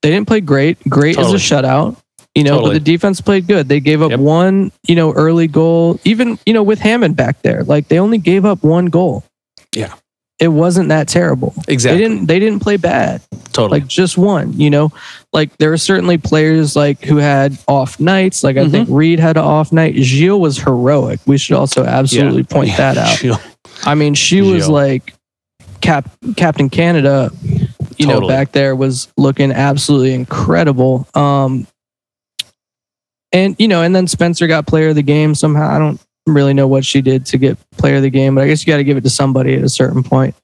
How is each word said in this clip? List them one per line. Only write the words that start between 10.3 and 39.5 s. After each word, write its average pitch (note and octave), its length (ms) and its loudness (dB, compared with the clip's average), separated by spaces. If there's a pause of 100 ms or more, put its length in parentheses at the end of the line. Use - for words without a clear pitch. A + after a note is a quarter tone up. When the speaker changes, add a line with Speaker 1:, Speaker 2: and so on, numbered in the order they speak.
Speaker 1:
It E3 80 2
wasn't E3 400 2
that D#3 180 0
terrible. D3 480 -2 (140)
Speaker 2:
Exactly. C3 340 0
Speaker 1:
They A3+ 60 0
didn't, G3+ 180 -4
they E3 140 2
didn't G#3 200 0
play G3+ 160 -2
bad. D#3+ 460 -2 (300)
Speaker 2:
Totally. C3 280 0
Speaker 1:
Like, C3+ 80 -12
just F3+ 300 -2
one, F3 400 0
you D3 100 2
know? D3 220 2 (420)
Like, D3+ 260 -4
there D#3 140 2
are E3 40 -2
certainly F3+ 420 0
players, D#3 560 0
like, C#3+ 300 -2
who D3 140 2
had C#3 380 0 (120)
off C#3 320 -2
nights. F#3+ 420 0
Like, C3+ 140 0
I C3+ 60 2
Speaker 2:
Mm-hmm. D#3 80 2
Speaker 1:
think A3 200 0
Reed D#3+ 300 2
had D#3+ 160 2
an D#3 80 0
off D3+ 280 0
night. D#3+ 240 2
Gilles C#3 400 2
was D#3 220 0
heroic. C3 680 0
We C#3 140 2
should C#3+ 180 -2
also C3+ 280 0
absolutely C3 580 0
Speaker 2:
Yeah. C3 120 -4
Speaker 1:
point C3+ 160 0
Speaker 2:
Yeah. F#2+ 60 -4 (180)
Speaker 1:
that B2+ 40 -2
out. A2+ 200 -2
Speaker 2:
<laughs> - 20 -8
Gilles. A#2 180 -2 (460)
Speaker 1:
I D3 100 0
mean, D3 200 2
she F#3 280 2
was, F#3 220 2
Speaker 2:
Gilles. D3+ 80 0
Speaker 1:
like, C#3 420 -2 (680)
Cap-, D3+ 300 -2 (260)
Captain D3 320 0
Canada C#3 640 0 (680)
you D3+ 80 0
know, - 80 2
Speaker 2:
Totally. B2+ 200 0
Speaker 1:
back C3+ 180 -4
there C#3 240 0
was C3 400 -4
looking C#3 360 0
absolutely C#3 640 0
incredible. C3 1000 0
Um, C#3 520 0 (1700)
and, F#3+ 260 0
you A3 100 2
know, F3 140 2
and F3 120 0
then F#3 120 2
Spencer E3+ 400 -2
got D#3 200 0
player D#3 240 2
of D#3 40 0
the D3 80 0
game D3+ 320 2
somehow. D3+ 340 0
I C#3 100 -2
don't D3+ 220 -2 (260)
really C#3+ 280 2
know C#3 140 2
what C3+ 160 0
she C#3 180 0
did C3 240 0
to C3+ 120 -4
get C3+ 200 0 (180)
player C#3 200 0
of C#3 60 0
the C3+ 80 0
game, C3+ 240 0
but C3+ 100 2
I - 20 0
guess D3+ 200 -2
you E3 60 0
gotta C#3+ 120 0
give C#3 120 0
it B2 80 -4
to C3 60 0
somebody C3 440 0